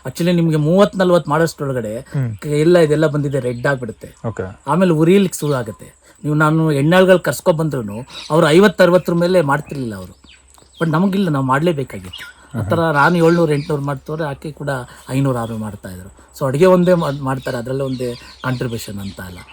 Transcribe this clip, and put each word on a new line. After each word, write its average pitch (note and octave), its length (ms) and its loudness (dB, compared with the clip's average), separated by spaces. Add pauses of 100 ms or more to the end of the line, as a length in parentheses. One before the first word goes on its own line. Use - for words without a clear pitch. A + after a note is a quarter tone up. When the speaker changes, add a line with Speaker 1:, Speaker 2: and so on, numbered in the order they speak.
Speaker 1:
Actually E3+ 260 -2
ನಿಮ್ಗೆ E3 240 2
ಮೂವತ್ತು F3+ 420 2
ನಲ್ವತ್ತು F3 320 2
ಮಾಡೋಷ್ಟ್ರೊಳಗಡೆ C3+ 720 -2
Speaker 2:
ಹ್ಮ್. B2 360 -6
Speaker 1:
ಕ-, - 100 -16
ಎಲ್ಲ D3+ 320 4
ಇದೆಲ್ಲ D#3 280 4
ಬಂದಿದೆ, C#3+ 340 -2
ರೆಡ್ B2 260 -4
ಆಗ್ಬಿಡುತ್ತೆ. B2+ 480 -6 (140)
Speaker 2:
ಓಕೆ. F#2+ 380 -10
Speaker 1:
ಆಮೇಲೆ E3+ 260 2
ಉರಿಲಿಕ್ಕೆ E3+ 480 2
ಶುರು D3 140 -2
ಆಗುತ್ತೆ. A2+ 400 -10 (300)
ನೀವು D3+ 120 -2
ನಾನು D#3 360 2
ಎಣ್ಣಾಳ್ಗಳು F3 460 4
ಕರ್ಸ್ಕೊ D#3+ 340 0
ಬಂದ್ರುನು C3+ 540 -6 (240)
ಅವ್ರು D#3+ 180 4
ಐವತ್ತು F#3 360 6
ಅರವತ್ತರ F3 300 2
ಮೇಲೆ F3 260 2
ಮಾಡ್ತಿರ್ಲಿಲ್ಲ C#3 540 -4
ಅವರು. F#2 220 -14 (640)
But E3 100 0
ನಮಗಿಲ್ಲ, F#3 360 0
ನಾವು C#3 160 -2
ಮಾಡ್ಲೇಬೇಕಾಗಿತ್ತು. C3 920 -4 (220)
ಆ A2+ 40 -4
ಥರ G#2+ 180 -2
ನಾನು D#3+ 360 2
ಏಳ್ನೂರು, E3 360 4
ಎಂಟ್ನೂರು D3 300 -4
ಮಾಡ್ತವ್ರೆ, C#3+ 420 -6
ಆಕೆ C#3+ 280 -10
ಕೂಡ C#3+ 180 -8 (400)
ಐನೂರು, C3+ 280 0
ಆರ್ನೂರು A2+ 240 -6
ಮಾಡ್ತಾ G2+ 260 -12
ಇದ್ರು. F#2 200 -16 (300)
So D3 80 -4
ಅಡುಗೆ C#3+ 200 2
ಒಂದೇ F3+ 280 4
ಮಾಡ್-, D3 280 -2
ಮಾಡ್ತಾರೆ, C3 340 -6
ಅದರಲ್ಲೇ C3 280 -6
ಒಂದೇ B2+ 300 -6
ಕಾಂಟ್ರಿಬ್ಯೂಷನ್ A#2+ 840 -8
ಅಂತ G2 200 -12
ಅಲ್ಲ. F2+ 180 -16 (140)